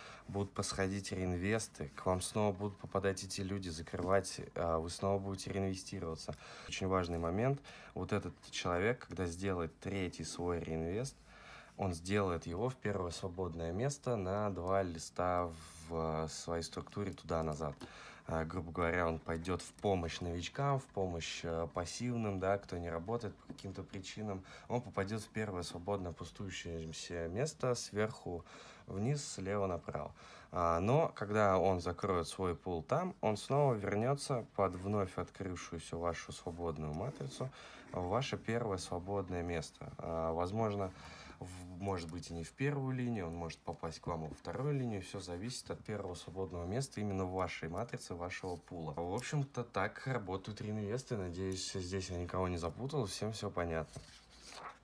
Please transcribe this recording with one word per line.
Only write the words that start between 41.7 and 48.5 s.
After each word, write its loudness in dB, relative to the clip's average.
может 0
быть, -8
и -8
не -4
в -10
первую 0
линию, 0
он -2
может -4
попасть -6
к -10
вам -2
во -6
вторую 0
линию. 0
Все -6
зависит -6
от -8
первого -4
свободного -4
места -2
именно 2
в 0
вашей 0
матрице, -4
вашего -4